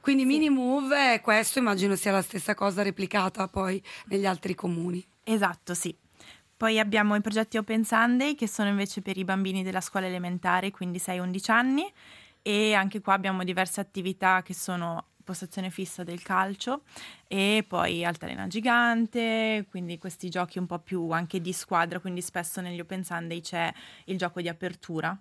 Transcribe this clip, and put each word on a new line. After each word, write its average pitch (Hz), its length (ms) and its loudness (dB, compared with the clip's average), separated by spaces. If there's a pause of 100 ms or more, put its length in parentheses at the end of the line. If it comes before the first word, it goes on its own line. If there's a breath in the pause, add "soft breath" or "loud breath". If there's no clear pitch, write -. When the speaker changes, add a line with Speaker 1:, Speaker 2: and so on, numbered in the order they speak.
Speaker 1:
Quindi 269 220 4
Speaker 2:
Sì. 254 40 4
Speaker 1:
Mini 302 220 4
Move 269 640 4
è 220 80 2
questo, 220 380 2
immagino 202 360 4
sia 196 160 0
la 190 100 4
stessa 202 340 -4
cosa 196 260 0
replicata 190 680 0
poi 190 340 -2 (260 loud breath)
negli 196 180 0
altri 185 300 0
comuni. 175 500 -4 (180)
Speaker 2:
Esatto, 196 520 0
sì. 175 200 -4 (640 loud breath)
Poi 220 220 2
abbiamo 208 360 4
i 208 60 2
progetti 214 360 0
Open 220 280 0
Sunday, 247 500 4
che 240 120 -2
sono 202 200 0
invece 202 340 -2
per 190 160 -6
i 190 60 -4
bambini 190 400 0
della 185 180 -2
scuola 185 260 -2
elementare, 180 640 0
quindi 180 280 -6
sei 180 200 -4
undici 185 320 -2
anni, 262 380 4 (520 loud breath)
e 214 320 2
anche 196 260 2
qua 190 140 2
abbiamo 190 300 0
diverse 185 360 -2
attività 185 640 0
che 180 120 -12
sono 170 520 -6 (180)
postazione 185 460 -8
fissa 185 340 -8
del 175 200 -8
calcio 196 580 -2 (460 loud breath)
e 202 400 4
poi 170 360 0
altalena - 440 -4
gigante, 226 1200 2
quindi 175 300 -8
questi 185 280 -10
giochi 180 300 -4
un 180 80 -2
po' 175 140 -6
più 170 320 -4
anche 170 280 -2
di 175 140 -4
squadra, 175 460 0
quindi 180 220 -6
spesso 175 400 -6
negli 175 180 -8
Open 185 240 -8
Sunday 165 360 -6
c'è 165 320 -2 (340 loud breath)
il 190 120 -4
gioco 175 240 -4
di 170 80 -4
apertura 170 720 -6